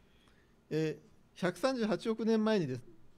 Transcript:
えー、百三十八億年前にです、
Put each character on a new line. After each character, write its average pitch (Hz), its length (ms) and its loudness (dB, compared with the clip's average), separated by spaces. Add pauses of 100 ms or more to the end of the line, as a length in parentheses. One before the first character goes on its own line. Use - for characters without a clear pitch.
(680)
え 156 300 -2
ー、 - 400 -20
百 180 180 -2
三 262 200 2
十 226 80 0
八 208 240 -2
億 220 160 -2
年 220 180 4
前 220 160 4
に 156 80 0
で 127 80 -4
す、 117 60 -8 (360)